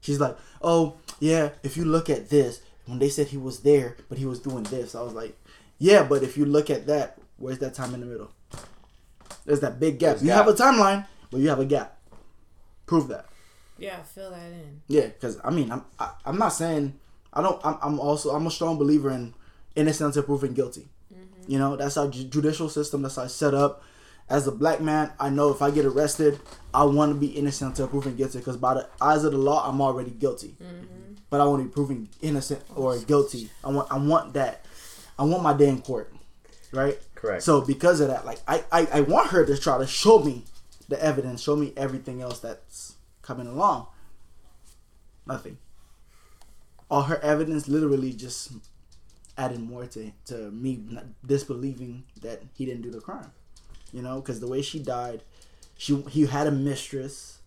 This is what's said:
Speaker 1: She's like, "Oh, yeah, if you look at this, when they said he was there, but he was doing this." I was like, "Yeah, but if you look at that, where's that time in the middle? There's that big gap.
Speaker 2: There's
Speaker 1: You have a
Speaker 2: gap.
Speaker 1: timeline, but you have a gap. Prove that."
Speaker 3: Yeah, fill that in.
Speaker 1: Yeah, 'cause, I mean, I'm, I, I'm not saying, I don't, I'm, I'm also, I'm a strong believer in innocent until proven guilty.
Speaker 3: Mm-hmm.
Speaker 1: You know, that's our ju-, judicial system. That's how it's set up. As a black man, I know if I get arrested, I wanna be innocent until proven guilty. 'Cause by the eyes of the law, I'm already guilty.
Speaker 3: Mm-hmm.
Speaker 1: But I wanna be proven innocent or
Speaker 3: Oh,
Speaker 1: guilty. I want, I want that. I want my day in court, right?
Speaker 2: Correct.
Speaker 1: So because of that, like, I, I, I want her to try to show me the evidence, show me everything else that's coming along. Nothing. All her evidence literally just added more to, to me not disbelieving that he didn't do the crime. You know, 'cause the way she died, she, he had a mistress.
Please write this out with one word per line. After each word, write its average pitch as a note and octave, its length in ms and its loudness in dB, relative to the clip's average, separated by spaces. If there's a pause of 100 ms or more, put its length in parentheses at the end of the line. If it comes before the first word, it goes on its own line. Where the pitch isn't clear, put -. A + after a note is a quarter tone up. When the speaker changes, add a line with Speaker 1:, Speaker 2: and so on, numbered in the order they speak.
Speaker 1:
She's C#3+ 180 -2
like, C#3 180 0 (240)
"Oh, E3 360 4 (220)
yeah, D#3 300 4 (140)
if C3+ 140 -6
you E3+ 80 0
look E3 240 2
at C3+ 200 0
this, C3 320 4 (240)
when B2 140 -8
they C#3 100 4
said C#3+ 180 0
he C#3 100 -10
was C3 240 -10
there, C#3 360 4 (120)
but C#3+ 80 -10
he C3+ 80 -4
was B2+ 140 -6
doing B2+ 240 -6
this." A#2 300 -6
I A#2 80 -8
was A#2+ 120 -8
like, A2+ 240 -10 (400)
"Yeah, F#3 260 8
but C#3 180 2
if C3 160 -4
you C#3+ 80 4
look D3 240 2
at C#3+ 180 -2
that, D3 300 -2 (200)
where's C3 220 -8
that C3+ 140 -6
time B2+ 200 -10
in B2 80 -10
the A#2+ 40 -12
middle? A2+ 260 -12 (1120)
There's C#3+ 160 2
that B2 180 -6
big C#3+ 200 0
gap. D3+ 180 4
Speaker 2:
There's A2 60 -4
Speaker 1:
You D#3+ 80 4
have G#3 180 8
a G#3+ 40 8
Speaker 2:
gap. B3+ 220 6
Speaker 1:
timeline, G3+ 320 4 (240)
but B2+ 80 -4
you D3 100 4
have C3+ 100 0
a C3+ 60 0
gap. C3+ 320 -2 (880)
Prove D#3 220 2
that." - 180 -12 (540)
Speaker 3:
Yeah, F3+ 240 -12
fill F#3+ 280 -16
that F3 200 -16
in. D3+ 360 -16
Speaker 1:
Yeah, C#3 200 4 (120)
'cause, A2+ 240 -8
I - 80 -2
mean, C#3+ 200 0
I'm, C3 140 -8 (120)
I, - 140 -8 (140)
I'm F3+ 120 -4
not G#3 120 2
saying, D3+ 500 -2 (340)
I - 80 -2
don't, - 240 0
I'm, D3+ 160 -2
I'm D3 180 -2
also, D3 360 0
I'm D#3 100 -2
a E3 60 -2
strong E3 260 -2
believer C#3+ 320 4
in B2 240 -8 (400)
innocent D#3 340 2
until C#3+ 160 0
proven C#3 300 -2
guilty. B2 360 -4 (240)
Speaker 3:
Mm-hmm. - 360 -20
Speaker 1:
You C3+ 100 0
know, C#3 180 0
that's C#3 180 -4
our C#3+ 140 0
ju-, C3 160 -8
judicial D3+ 420 0
system. D3 360 -4
That's C3+ 120 -8
how C3 80 -6
it's C3 100 -8
set C#3+ 200 2
up. C#3+ 280 2 (480)
As C3+ 180 2
a C3 40 -2
black D3+ 300 2
man, D#3 360 0
I C#3 120 -2
know C#3+ 200 4
if C#3 120 0
I C#3+ 100 2
get D3 140 2
arrested, C#3+ 560 2 (320)
I C#3 100 6
wanna D3 300 4
be C#3+ 140 0
innocent C#3 420 -4
until C3 180 -4
proven C3+ 300 -4
guilty. B2+ 240 -4
'Cause B2 160 -6
by B2+ 160 2
the C3+ 160 -4 (100)
eyes D3+ 240 4
of D#3 80 4
the C#3 60 0
law, C#3+ 320 2
I'm C3+ 100 -2
already B2+ 320 0
guilty. A#2+ 500 -4
Speaker 3:
Mm-hmm. - 520 -18 (160)
Speaker 1:
But C#3+ 100 0
I C#3+ 60 8
wanna C#3+ 180 4
be A#2 60 -6
proven C3+ 400 -4 (120)
innocent D3 400 -4 (140)
or C3 200 0
Speaker 3:
Oh, A#2+ 40 -4
Speaker 1:
guilty. C#3 500 2 (140)
I C3+ 60 -6
want, C#3 200 -2
I C3+ 80 -2
want D3 360 2
that. C3 320 -2 (520)
I C#3+ 60 0
want E3+ 180 2
my D3+ 120 4
day C#3+ 160 8
in C3 120 0
court, - 320 -6 (600)
right? C3+ 260 0 (160)
Speaker 2:
Correct. - 280 -6
Speaker 1:
So D3 180 6
because D3 400 4
of C#3 80 2
that, B2+ 160 -4
like, A#2 200 -10
I, D#3 280 0
I, E3 220 4
I D3+ 60 6
want F3+ 280 4
her E3+ 160 6
to C#3 120 2
try C3+ 200 0
to C3 100 -2
show G#3+ 320 8
me C3+ 240 -2 (460)
the C#3 120 -2
evidence, C3 400 -2
show D3 140 0
me C#3+ 220 -2
everything C3 440 -6
else B2 180 -8
that's - 560 -14 (260)
coming B2 260 -10
along. D3 380 0 (1400)
Nothing. - 300 -12 (1300)
All C#3+ 140 2
her D3 160 -2
evidence D3+ 480 0
literally C#3 460 0
just B2 400 -12 (840)
added B2+ 220 -6
more B2 260 -12
to, A2 260 -14 (140)
to A2+ 260 -12
me A#2+ 380 -4
not A2+ 160 -14 (200)
disbelieving B2+ 800 -4 (160)
that A2 200 -12 (120)
he C3 120 -8
didn't B2+ 160 -8
do - 80 -10
the A2+ 100 -14
crime. - 320 -16 (600)
You B2 80 -12
know, B2+ 200 -8
'cause B2+ 180 -8
the B2 80 -8
way C3 160 -2
she D#3 160 -8
died, B2 420 -6 (560)
she, - 180 0 (140)
he D3 160 2
had C#3 220 0
a D3 40 2
mistress. C3+ 960 -6